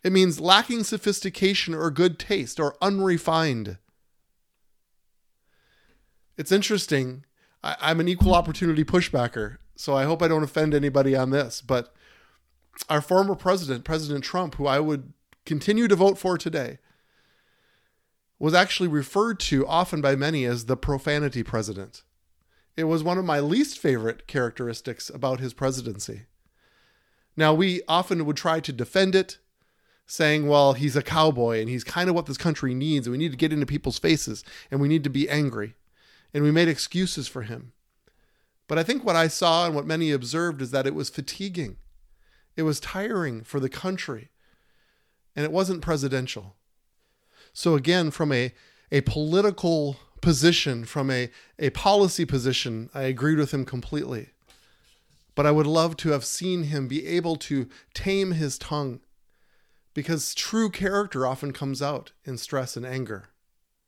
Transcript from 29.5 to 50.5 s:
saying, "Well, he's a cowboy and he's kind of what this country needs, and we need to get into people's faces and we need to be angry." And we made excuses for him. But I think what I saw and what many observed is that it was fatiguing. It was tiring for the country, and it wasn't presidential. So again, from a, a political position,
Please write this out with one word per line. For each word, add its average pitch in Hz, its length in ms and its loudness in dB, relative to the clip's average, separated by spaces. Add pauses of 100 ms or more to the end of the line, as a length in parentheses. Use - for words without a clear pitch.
saying, 151 420 2
"Well, 143 240 8
he's 131 240 0
a 143 80 2
cowboy 120 560 2
and 110 100 -4
he's 123 140 -4
kind 180 240 -2
of 180 80 2
what 165 120 -2
this 139 100 -8
country 143 360 -2
needs, 139 340 0
and 123 40 -4
we 127 60 -4
need 160 140 -2
to 127 60 -10
get 156 140 2
into 151 140 0
people's 139 340 -4
faces 156 460 0 (260)
and 139 80 0
we 143 80 4
need 151 160 2
to 147 60 -2
be 139 200 -2
angry." 120 460 -2 (580)
And 147 100 2
we 147 80 6
made 170 180 6
excuses 165 580 -4
for - 140 -10
him. 117 320 -12 (960)
But 151 100 -2
I 165 60 2
think 233 200 -2
what 190 140 2
I 165 100 4
saw 170 380 2
and 165 100 -2
what 143 100 -4
many 160 260 0
observed 143 500 -2
is 123 100 -6
that 131 160 0
it 147 80 -2
was 147 140 -6
fatiguing. 165 680 -8 (760)
It 160 80 -2
was 151 160 0
tiring 180 640 -4
for 143 160 -6
the 135 100 -2
country, 147 600 -8 (1080)
and 147 80 -2
it 156 80 -2
wasn't 180 300 0
presidential. 131 720 -4 (960)
So - 220 0
again, 156 380 2
from 151 200 -2
a, 127 220 0 (380)
a 143 100 4
political 160 960 0 (240)
position, 143 640 2